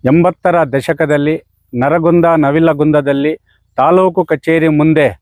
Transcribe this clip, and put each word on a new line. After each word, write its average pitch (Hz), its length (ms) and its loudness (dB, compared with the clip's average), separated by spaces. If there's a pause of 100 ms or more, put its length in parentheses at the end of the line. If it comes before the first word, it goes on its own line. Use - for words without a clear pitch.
ಎಂಬತ್ತರ 170 520 0 (180)
ದಶಕದಲ್ಲಿ 147 600 -2 (400)
ನರಗುಂದ, 165 540 0 (160)
ನವಿಲಗುಂದದಲ್ಲಿ 147 880 0 (440)
ತಾಲೂಕು 180 440 0 (100)
ಕಚೇರಿ 160 380 -2 (100)
ಮುಂದೆ 151 280 2 (140)